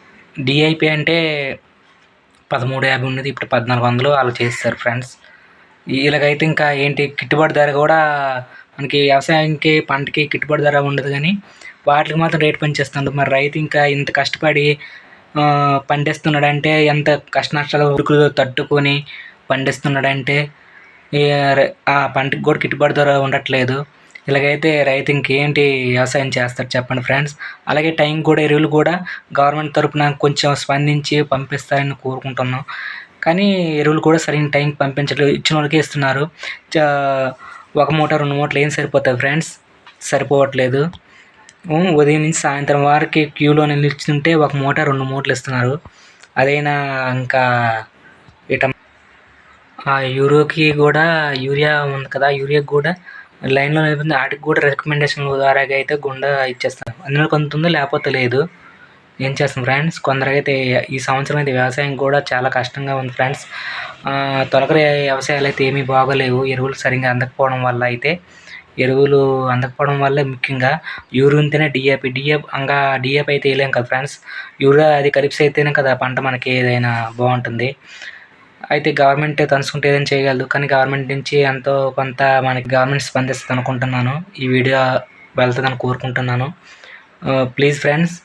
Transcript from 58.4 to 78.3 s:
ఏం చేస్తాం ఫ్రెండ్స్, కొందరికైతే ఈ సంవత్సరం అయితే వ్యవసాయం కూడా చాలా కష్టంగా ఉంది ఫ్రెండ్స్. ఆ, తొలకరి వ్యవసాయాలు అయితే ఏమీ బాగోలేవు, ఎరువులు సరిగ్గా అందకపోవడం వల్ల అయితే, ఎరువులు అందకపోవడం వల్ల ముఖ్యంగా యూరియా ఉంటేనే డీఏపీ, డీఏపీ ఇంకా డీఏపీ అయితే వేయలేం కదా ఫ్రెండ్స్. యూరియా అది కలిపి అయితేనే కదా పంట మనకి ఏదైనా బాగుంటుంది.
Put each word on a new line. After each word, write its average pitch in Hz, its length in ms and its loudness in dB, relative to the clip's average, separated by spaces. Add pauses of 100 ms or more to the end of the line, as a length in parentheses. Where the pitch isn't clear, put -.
ఏం 135 200 -4
చేస్తాం 135 220 -2
ఫ్రెండ్స్, 143 360 -2
కొందరికైతే 135 920 0
ఈ 131 80 -6
సంవత్సరం 139 380 -2
అయితే 139 140 -2
వ్యవసాయం 127 440 -2
కూడా 139 260 0 (120)
చాలా 127 160 0
కష్టంగా 135 460 -4
ఉంది 127 180 -6
ఫ్రెండ్స్. 131 300 -2 (640)
ఆ, 139 440 -2
తొలకరి 147 320 4
వ్యవసాయాలు 143 640 0
అయితే 135 200 0
ఏమీ 135 180 0
బాగోలేవు, 131 640 2
ఎరువులు 131 280 -2
సరిగ్గా 127 360 -2
అందకపోవడం 127 540 -2
వల్ల 123 200 0
అయితే, 123 360 -2 (600)
ఎరువులు 139 420 4 (260)
అందకపోవడం 131 520 -2
వల్ల 139 240 2
ముఖ్యంగా 135 560 -2 (340)
యూరియా 139 280 4
ఉంటేనే 147 260 0
డీఏపీ, 135 420 0
డీఏపీ 143 340 -2 (140)
ఇంకా 139 380 0
డీఏపీ 139 380 -2
అయితే 143 160 0
వేయలేం 135 220 0
కదా 120 120 0
ఫ్రెండ్స్. 131 360 -4 (420)
యూరియా 143 280 6
అది 143 200 2
కలిపి 139 340 0
అయితేనే 147 300 2
కదా 135 200 2
పంట 127 260 0
మనకి 131 320 -2
ఏదైనా 123 680 0
బాగుంటుంది. 123 580 -2 (960)